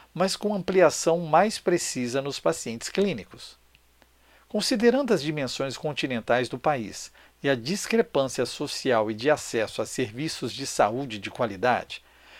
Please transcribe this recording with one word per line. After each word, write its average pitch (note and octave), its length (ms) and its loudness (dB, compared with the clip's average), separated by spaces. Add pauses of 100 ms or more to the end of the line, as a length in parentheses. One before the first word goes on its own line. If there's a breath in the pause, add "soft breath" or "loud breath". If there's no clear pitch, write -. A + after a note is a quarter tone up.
(140 loud breath)
mas F#3 220 0
com G#3 180 -2
ampliação F3 680 4
mais E3+ 360 4
precisa C3+ 640 0
nos C#3 180 -6
pacientes A#2+ 500 -4
clínicos. - 680 -4 (920 soft breath)
Considerando A#3+ 640 2
as D#3+ 100 4
dimensões C3+ 540 -2
continentais B2+ 720 0
do C3 120 -8
país B2+ 520 -2 (300 soft breath)
e C#3+ 80 0
a C#3 60 4
discrepância C#3 920 0
social A#2+ 640 0
e A2+ 60 -4
de B2 160 2
acesso A#2 500 0
a A2 40 0
serviços B2 680 -6
de C3 140 -8
saúde A#2 500 0
de G2+ 140 -10
qualidade, G#2+ 720 -2 (360 loud breath)